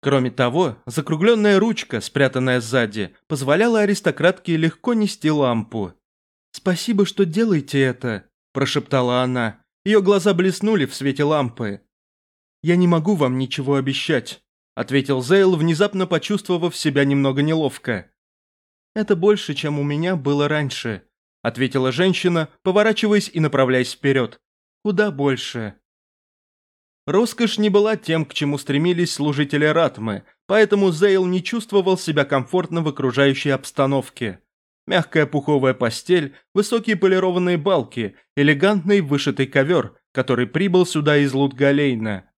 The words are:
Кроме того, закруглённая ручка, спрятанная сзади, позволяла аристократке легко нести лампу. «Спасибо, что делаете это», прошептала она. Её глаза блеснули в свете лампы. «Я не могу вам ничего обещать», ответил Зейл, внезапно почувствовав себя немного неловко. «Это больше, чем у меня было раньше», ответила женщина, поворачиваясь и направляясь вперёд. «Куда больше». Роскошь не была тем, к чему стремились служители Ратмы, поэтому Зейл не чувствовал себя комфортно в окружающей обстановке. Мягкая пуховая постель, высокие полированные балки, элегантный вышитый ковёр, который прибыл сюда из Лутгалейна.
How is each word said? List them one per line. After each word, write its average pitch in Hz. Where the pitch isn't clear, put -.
Кроме 131
того, 127
закруглённая 196
ручка, 208
спрятанная 127
сзади, 110
позволяла 160
аристократке 185
легко 160
нести 208
лампу. 117
«Спасибо, 190
что -
делаете 165
это», 123
прошептала 131
она. 123
Её 208
глаза 196
блеснули 185
в -
свете 139
лампы. 123
«Я 170
не 180
могу 170
вам 131
ничего 135
обещать», 135
ответил 131
Зейл, 185
внезапно 170
почувствовав 175
себя 139
немного 139
неловко. 143
«Это 208
больше, 196
чем 147
у 143
меня 160
было 143
раньше», 135
ответила 127
женщина, 175
поворачиваясь 208
и 165
направляясь 131
вперёд. 135
«Куда 202
больше». 131
Роскошь 220
не 208
была 208
тем, 160
к -
чему 143
стремились 170
служители 143
Ратмы, 127
поэтому 202
Зейл 190
не 180
чувствовал 190
себя 147
комфортно 165
в 156
окружающей 139
обстановке. 131
Мягкая 160
пуховая 139
постель, 139
высокие 208
полированные 180
балки, 131
элегантный 180
вышитый 139
ковёр, 135
который 127
прибыл 180
сюда 151
из 139
Лутгалейна. 135